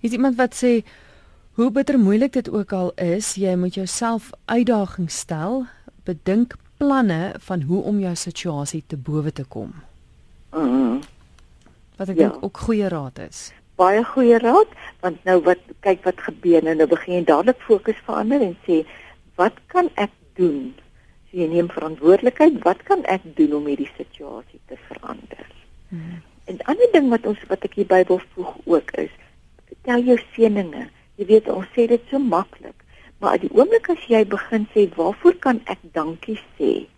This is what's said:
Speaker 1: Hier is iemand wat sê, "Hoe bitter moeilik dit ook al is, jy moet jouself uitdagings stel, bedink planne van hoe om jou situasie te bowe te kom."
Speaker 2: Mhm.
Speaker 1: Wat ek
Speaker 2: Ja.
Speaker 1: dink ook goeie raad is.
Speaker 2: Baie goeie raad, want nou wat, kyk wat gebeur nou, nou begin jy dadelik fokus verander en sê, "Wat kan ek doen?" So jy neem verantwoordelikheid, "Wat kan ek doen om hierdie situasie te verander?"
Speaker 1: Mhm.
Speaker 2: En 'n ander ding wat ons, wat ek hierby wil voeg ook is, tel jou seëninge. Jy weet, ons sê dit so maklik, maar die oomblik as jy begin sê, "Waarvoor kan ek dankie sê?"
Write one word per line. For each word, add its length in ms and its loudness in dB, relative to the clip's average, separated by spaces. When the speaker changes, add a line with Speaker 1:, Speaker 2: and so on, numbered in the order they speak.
Speaker 1:
Hier 100 -2
is 20 -4
iemand 240 0
wat 180 0
sê, 200 2
"Hoe 180 0
bitter 280 0
moeilik 340 2
dit 180 -4
ook 220 -4
al 220 -4
is, 400 -4
jy 220 -2
moet 180 -2
jouself 560 -6
uitdagings 760 -2
stel, 480 -6
bedink 500 -2
planne 640 0
van 240 -6
hoe 200 -2
om 180 -2
jou 140 -4
situasie 720 -8
te 100 -10
bowe 360 -4
te 120 -12
kom." 280 -12
Speaker 2:
Mhm. 480 0
Speaker 1:
Wat 120 -8
ek 80 -4
Speaker 2:
Ja. 120 4
Speaker 1:
dink 160 -8
ook 140 -10
goeie 300 0
raad 300 -8
is. 340 -18
Speaker 2:
Baie 280 4
goeie 340 4
raad, 280 4
want 240 -6
nou 180 4
wat, 160 4
kyk 240 0
wat 160 -4
gebeur 420 2
nou, 120 -2
nou 120 4
begin 280 -2
jy 100 0
dadelik 360 2
fokus 340 0
verander 360 -2
en 160 -2
sê, 200 0
"Wat 180 0
kan 280 0
ek 160 -2
doen?" 400 -2
So 80 -12
jy 100 -2
neem 200 0
verantwoordelikheid, 960 2
"Wat 180 0
kan 220 -2
ek 160 -2
doen 180 2
om 120 -4
hierdie 300 -4
situasie 720 -16
te 100 -18
verander?" 580 -18
Speaker 1:
Mhm. 120 -12
Speaker 2:
En 100 -12
'n 100 -14
ander 280 2
ding 180 0
wat 160 -2
ons, 120 -4
wat 160 -6
ek 100 -10
hierby 320 2
wil 140 0
voeg 300 -10
ook 260 0
is, 200 -8
tel 200 0
jou 160 4
seëninge. 540 0
Jy 100 -6
weet, 220 6
ons 180 -4
sê 220 0
dit 120 2
so 80 -2
maklik, 680 -4
maar 180 0
die 140 -4
oomblik 380 4
as 180 -4
jy 180 4
begin 480 -4
sê, 200 4
"Waarvoor 440 0
kan 260 0
ek 140 -10
dankie 480 -8
sê?" 280 -2